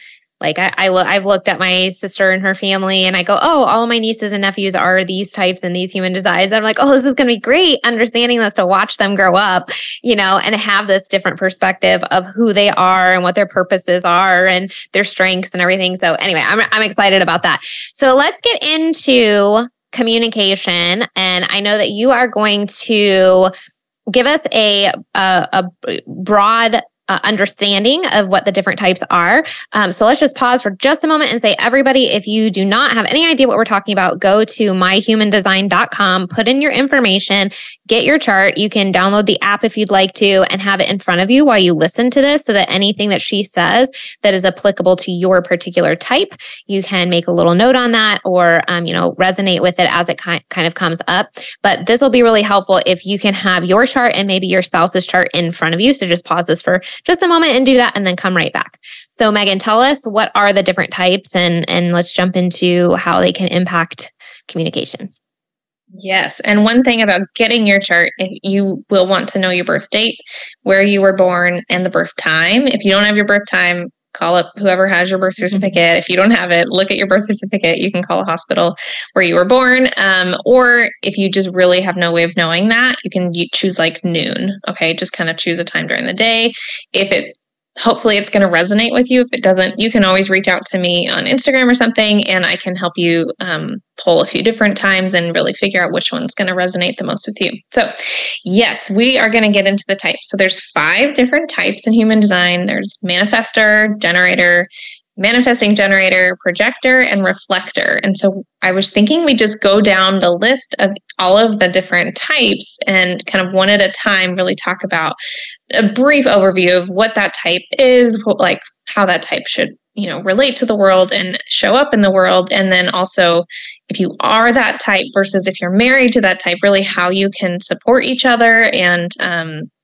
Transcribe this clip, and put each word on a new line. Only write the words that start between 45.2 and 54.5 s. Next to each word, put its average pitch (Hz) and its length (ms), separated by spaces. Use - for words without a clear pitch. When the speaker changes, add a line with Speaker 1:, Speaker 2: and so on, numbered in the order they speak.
Speaker 1:
particular 175 540
type, 320 400
you 196 160
can 180 260
make 170 180
a 175 40
little 170 240
note 247 200
on 240 160
that 214 320
or, 170 440
um, 170 180
you 165 80
know, 175 200
resonate 185 480
with 175 180
it 180 120
as 175 180
it - 120
ki-, - 300
kind 165 160
of 170 80
comes 170 320
up. 185 240
But 185 240
this 233 140
will 262 100
be 247 100
really 226 220
helpful 196 420
if 180 180
you 196 140
can 196 160
have 185 320
your 214 220
chart 247 260
and 196 140
maybe 190 180
your 185 160